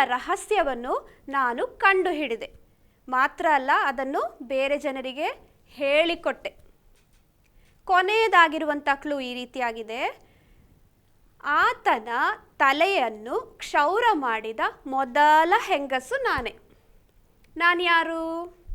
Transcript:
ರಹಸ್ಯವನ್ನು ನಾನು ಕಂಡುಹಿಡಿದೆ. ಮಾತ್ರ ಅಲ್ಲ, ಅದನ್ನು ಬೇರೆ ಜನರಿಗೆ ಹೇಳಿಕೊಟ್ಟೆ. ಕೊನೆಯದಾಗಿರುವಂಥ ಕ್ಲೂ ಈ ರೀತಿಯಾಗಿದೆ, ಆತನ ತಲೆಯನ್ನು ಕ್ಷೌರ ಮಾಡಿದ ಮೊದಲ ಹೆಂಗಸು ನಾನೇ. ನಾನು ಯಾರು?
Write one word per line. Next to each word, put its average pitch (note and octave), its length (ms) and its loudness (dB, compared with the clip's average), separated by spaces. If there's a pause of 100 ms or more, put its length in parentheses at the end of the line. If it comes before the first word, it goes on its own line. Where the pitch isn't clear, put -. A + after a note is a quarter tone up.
ರಹಸ್ಯವನ್ನು D4 1040 -2 (200)
ನಾನು C4+ 380 -2
ಕಂಡುಹಿಡಿದೆ. F4 840 0 (580)
ಮಾತ್ರ C4+ 440 0
ಅಲ್ಲ, C4+ 180 2 (120)
ಅದನ್ನು C#4 580 -4
ಬೇರೆ C4+ 360 -2
ಜನರಿಗೆ C#4 680 -6 (180)
ಹೇಳಿಕೊಟ್ಟೆ. D4+ 880 -2 (1300)
ಕೊನೆಯದಾಗಿರುವಂಥ F4 1080 2
ಕ್ಲೂ C#4+ 240 -6
ಈ B3 140 -8
ರೀತಿಯಾಗಿದೆ, B3 920 -8 (1160)
ಆತನ D#4 680 0 (480)
ತಲೆಯನ್ನು C#4 840 0
ಕ್ಷೌರ F4 600 -2 (100)
ಮಾಡಿದ A3+ 460 -4 (260)
ಮೊದಲ D4 720 4
ಹೆಂಗಸು C#4+ 680 -2
ನಾನೇ. C#4+ 320 -4 (1000)
ನಾನು F4 260 4
ಯಾರು? E4 720 -2 (180)